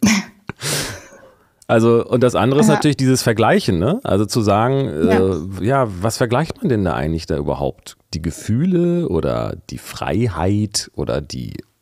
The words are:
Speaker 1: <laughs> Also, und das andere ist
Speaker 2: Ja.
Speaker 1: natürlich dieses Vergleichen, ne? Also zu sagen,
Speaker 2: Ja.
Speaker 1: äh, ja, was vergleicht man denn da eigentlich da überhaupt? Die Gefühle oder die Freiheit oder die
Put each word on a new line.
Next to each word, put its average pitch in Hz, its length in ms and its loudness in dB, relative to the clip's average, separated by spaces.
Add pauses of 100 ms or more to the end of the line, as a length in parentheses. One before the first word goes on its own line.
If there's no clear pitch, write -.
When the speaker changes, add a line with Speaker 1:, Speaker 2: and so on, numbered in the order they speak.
Speaker 1:
<laughs> - 1000 -2 (720)
Also, 117 340 4
und 120 160 0
das 123 140 4
andere 127 240 2
ist - 80 6
Speaker 2:
Ja. 151 60 6
Speaker 1:
natürlich 147 240 2
dieses 131 240 2
Vergleichen, 113 580 2
ne? 220 240 0
Also 101 220 2
zu 117 160 0
sagen, 104 640 2
Speaker 2:
Ja. 95 280 2 (260)
Speaker 1:
äh, 92 40 -2
ja, 131 220 2 (140)
was 110 160 -2
vergleicht 127 400 -2
man 208 100 -4
denn 110 160 2
da 78 120 0
eigentlich 80 320 -4
da 78 100 -2
überhaupt? 71 580 -6 (180)
Die 80 80 -6
Gefühle 170 840 -2
oder 65 480 -2 (140)
die 62 80 -12
Freiheit 101 1200 -4
oder 67 260 -4
die 62 320 -10 (280)